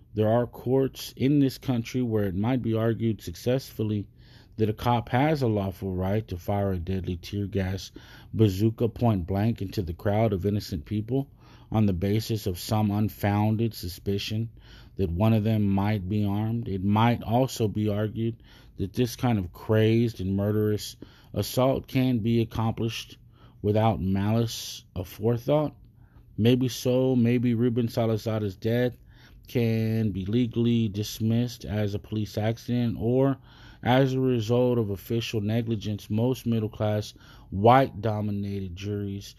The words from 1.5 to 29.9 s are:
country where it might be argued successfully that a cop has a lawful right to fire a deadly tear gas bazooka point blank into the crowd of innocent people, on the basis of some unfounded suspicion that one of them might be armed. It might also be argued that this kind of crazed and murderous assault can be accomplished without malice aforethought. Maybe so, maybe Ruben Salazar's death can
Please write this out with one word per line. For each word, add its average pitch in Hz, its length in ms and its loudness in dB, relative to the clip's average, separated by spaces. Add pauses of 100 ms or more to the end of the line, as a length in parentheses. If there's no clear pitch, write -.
country 120 440 -2
where 110 240 0
it 92 100 -2
might 117 260 0
be 113 120 0
argued 110 480 0
successfully 107 880 -2 (500)
that 110 120 2
a 110 40 -2
cop 120 360 0
has 143 320 2
a 127 60 2
lawful 98 440 -2
right 95 360 -2
to 90 100 -6
fire 101 360 -2
a 92 40 -2
deadly 90 380 -4
tear 101 320 -6
gas 95 440 -4 (420)
bazooka 110 560 2
point 107 360 0
blank 101 360 -2
into 98 200 -4
the 85 120 -6
crowd 104 400 0
of 90 120 -2
innocent 101 380 -2
people, 110 460 -4 (420)
on 110 140 4
the 98 80 2
basis 104 540 -2
of 90 120 -4
some 107 320 0
unfounded 107 800 0
suspicion 101 760 -6 (480)
that 95 120 0
one 104 240 4
of 107 100 2
them 107 220 2
might 98 420 0
be 104 180 0
armed. 110 420 -2
It 95 160 -4
might 107 400 4
also 120 440 0
be 104 200 -2
argued 107 480 -2 (420)
that 95 160 -6
this 120 220 -2
kind 120 240 2
of 87 140 -6
crazed 110 680 2
and 95 160 -2
murderous 107 640 -2 (360)
assault 131 540 0
can 127 320 0
be 117 220 2
accomplished 113 760 -4 (440)
without 107 400 2
malice 104 800 -2 (120)
aforethought. 120 760 -2 (640)
Maybe 123 300 4
so, 131 480 2
maybe 120 380 4
Ruben 117 340 2
Salazar's 110 680 -2
death 120 420 0 (500)
can 113 640 0